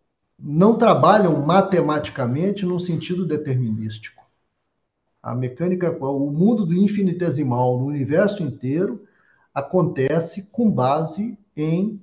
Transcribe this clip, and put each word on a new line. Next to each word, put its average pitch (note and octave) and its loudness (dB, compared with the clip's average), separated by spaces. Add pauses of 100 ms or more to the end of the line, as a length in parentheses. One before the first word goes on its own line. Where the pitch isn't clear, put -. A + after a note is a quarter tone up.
(380)
não E3+ 4
trabalham F3 4
matematicamente E3 0
num F3+ -2
sentido F3 -4
determinístico. B2+ -4 (1040)
A A#2+ -6
mecânica, E3+ -2
o C#3 -4
mundo G3+ 2
do E3 -2
infinitesimal D#3 0
no C3 -2
universo D3+ 0
inteiro D#3+ -4 (500)
acontece D#3+ -2
com A3+ 0
base D#3+ -2 (180)
em E3+ -2